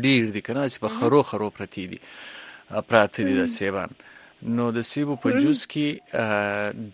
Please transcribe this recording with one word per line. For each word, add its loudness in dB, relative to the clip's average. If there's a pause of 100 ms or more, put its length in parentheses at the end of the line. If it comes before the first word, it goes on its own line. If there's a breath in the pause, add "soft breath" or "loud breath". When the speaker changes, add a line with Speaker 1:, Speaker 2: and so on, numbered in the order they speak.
Speaker 1:
ډیر 6 (100)
دي، -4
که -6
نه، -2
هسې -6
په -2
Speaker 2:
مهم. -6
Speaker 1:
خرو 6
خرو -4
پرتې -10 (100)
دي، -12 (720 loud breath)
آه، -4
پراته 4
دي 2
دا 2
Speaker 3:
مهم. -4
Speaker 1:
سیبان. -4 (680 loud breath)
نو 0
د -4
سیبو -2
په 2
Speaker 3:
مهم. 2
Speaker 1:
جوس 2 (100)
کې، -2 (260)
آه، 0 (240)